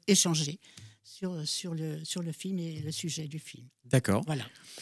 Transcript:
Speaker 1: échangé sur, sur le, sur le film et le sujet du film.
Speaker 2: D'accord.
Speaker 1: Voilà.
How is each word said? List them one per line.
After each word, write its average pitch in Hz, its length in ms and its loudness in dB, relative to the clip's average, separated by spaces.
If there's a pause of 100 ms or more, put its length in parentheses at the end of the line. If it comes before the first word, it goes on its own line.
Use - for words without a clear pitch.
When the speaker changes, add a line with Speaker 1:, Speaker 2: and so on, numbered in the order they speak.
Speaker 1:
échangé 165 500 4 (460)
sur, 175 420 -6
sur - 280 -4
le, 156 300 -4
sur 175 180 -4
le 165 100 -2
film 190 260 -4
et 160 260 -4
le 151 60 -4
sujet 156 380 -4
du 156 100 -8
film. - 260 -14 (200)
Speaker 2:
D'accord. 127 420 6
Speaker 1:
Voilà. 143 180 -2 (380)